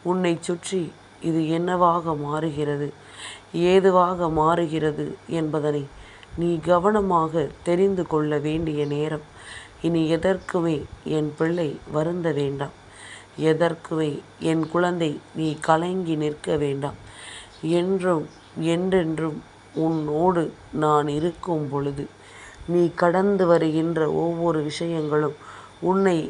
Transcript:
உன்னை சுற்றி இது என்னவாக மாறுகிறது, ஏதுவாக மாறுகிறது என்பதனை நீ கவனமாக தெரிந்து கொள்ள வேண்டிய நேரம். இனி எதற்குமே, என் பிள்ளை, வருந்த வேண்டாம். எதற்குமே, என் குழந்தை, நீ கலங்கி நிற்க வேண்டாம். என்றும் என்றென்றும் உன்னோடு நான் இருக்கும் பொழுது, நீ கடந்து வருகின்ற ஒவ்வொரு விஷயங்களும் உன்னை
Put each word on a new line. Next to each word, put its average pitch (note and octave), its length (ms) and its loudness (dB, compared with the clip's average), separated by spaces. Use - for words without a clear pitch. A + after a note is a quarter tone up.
உன்னை F3 380 0
சுற்றி F3 400 -4
இது E3 280 0
என்னவாக E3+ 640 2
மாறுகிறது, D3 720 -4
ஏதுவாக F3+ 680 6
மாறுகிறது D#3 760 2
என்பதனை D3+ 540 -2
நீ E3+ 120 0
கவனமாக E3+ 840 2
தெரிந்து F3+ 440 2
கொள்ள D3+ 300 0
வேண்டிய D3+ 480 -2
நேரம். D3+ 400 -4
இனி E3 200 2
எதற்குமே, E3+ 640 0
என் D3+ 260 0
பிள்ளை, E3 340 0
வருந்த E3 400 -2
வேண்டாம். C#3+ 440 -4
எதற்குமே, D#3+ 680 0
என் D#3+ 300 0
குழந்தை, F3 420 0
நீ D#3+ 120 -2
கலங்கி E3+ 560 0
நிற்க D3+ 420 -2
வேண்டாம். C#3+ 400 -2
என்றும் F3+ 540 0
என்றென்றும் E3 720 0
உன்னோடு D#3+ 680 0
நான் D3+ 360 2
இருக்கும் D#3 600 -2
பொழுது, C#3 360 -4
நீ F3 140 2
கடந்து F#3 520 4
வருகின்ற D#3+ 520 4
ஒவ்வொரு E3 500 0
விஷயங்களும் D3+ 760 -2
உன்னை F#3 360 4